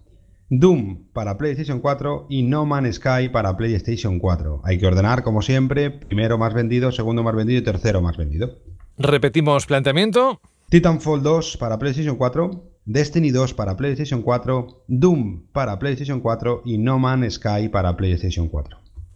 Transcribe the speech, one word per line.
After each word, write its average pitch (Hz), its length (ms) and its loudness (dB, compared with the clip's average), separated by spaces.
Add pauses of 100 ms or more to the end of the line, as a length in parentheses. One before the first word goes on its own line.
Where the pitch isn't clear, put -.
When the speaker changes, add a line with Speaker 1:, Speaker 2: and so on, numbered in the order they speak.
(500)
Speaker 1:
Doom 127 600 2
para 104 260 -4
PlayStation 139 440 -4
cuatro 139 480 -4
y 135 140 -2
No 147 220 0
Man's 139 300 -2
Sky 127 320 -2
para 101 300 0
PlayStation 110 600 -2
cuatro. 80 460 -2
Hay 92 140 0
que 92 100 2
ordenar, 101 340 2
como 107 200 0
siempre, 131 500 0
primero 113 460 -2
más 113 160 0
vendido, 123 400 0
segundo 117 280 0
más 113 140 0
vendido 113 240 2
y 110 40 0
tercero 101 380 0
más 85 140 0
vendido. 82 420 -4 (400)
Speaker 2:
Repetimos 143 680 2
planteamiento. 185 760 2 (300)
Speaker 1:
Titanfall 156 520 4
dos 160 360 0
para 110 200 -4
PlayStation 139 380 -2
cuatro, 156 480 -2 (220)
Destiny 147 460 2
dos 127 220 0
para 98 220 -4
PlayStation 135 460 -4
cuatro, 123 680 -2
Doom 127 640 2
para 113 280 -2
PlayStation 135 420 -4
cuatro 117 420 -2
y 117 140 -2
No 127 200 2
Man's 127 360 2
Sky 107 340 -2
para 92 300 0
PlayStation 87 500 0
cuatro. 76 300 -8 (380)